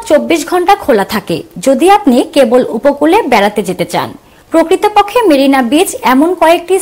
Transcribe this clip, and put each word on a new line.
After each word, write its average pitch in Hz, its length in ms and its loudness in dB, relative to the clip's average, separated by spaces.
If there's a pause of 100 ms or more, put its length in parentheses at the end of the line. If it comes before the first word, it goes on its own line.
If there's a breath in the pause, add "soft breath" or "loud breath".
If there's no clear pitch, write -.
চব্বিশ 311 320 0 (100)
ঘন্টা 359 220 0 (100)
খোলা 202 300 0
থাকে। 175 240 -6 (280)
যদি 269 220 2 (100)
আপনি 277 200 2 (180)
কেবল 254 260 2 (160)
উপকূলে 294 400 0 (140)
বেড়াতে 208 380 0
যেতে 180 240 -6
চান, 131 160 -4 (420 soft breath)
প্রকৃতপক্ষে 403 680 0 (100)
মেরিনা 277 320 2 (100)
বিচ 339 180 0 (240)
এমন 294 160 2 (120)
কয়েকটি 339 400 2